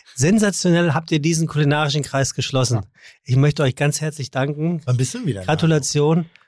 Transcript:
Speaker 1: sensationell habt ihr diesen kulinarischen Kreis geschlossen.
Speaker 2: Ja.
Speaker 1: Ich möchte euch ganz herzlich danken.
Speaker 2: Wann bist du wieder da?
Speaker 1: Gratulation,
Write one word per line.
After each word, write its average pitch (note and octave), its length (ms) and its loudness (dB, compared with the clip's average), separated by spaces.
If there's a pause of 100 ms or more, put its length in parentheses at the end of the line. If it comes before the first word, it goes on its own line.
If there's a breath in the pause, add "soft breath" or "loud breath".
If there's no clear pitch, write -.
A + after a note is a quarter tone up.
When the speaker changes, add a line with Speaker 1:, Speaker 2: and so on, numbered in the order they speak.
(160 loud breath)
Speaker 1:
sensationell F3 800 2
habt D#3+ 180 -4
ihr D#3+ 80 2
diesen D#3+ 280 0
kulinarischen D3 560 0
Kreis C3+ 320 -2
geschlossen. B2+ 400 0
Speaker 2:
Ja. G#2 80 -2 (420 loud breath)
Speaker 1:
Ich B2 100 0
möchte D3 280 2
euch C3 120 0
ganz D3 260 -2
herzlich D3+ 300 -8
danken. D3 540 -2
Speaker 2:
Wann B2 120 0
bist B2+ 160 -2
du A#3+ 120 -8
wieder G#2 160 -4
da? F#2 60 -10
Speaker 1:
Gratulation, D#3 800 2 (200 soft breath)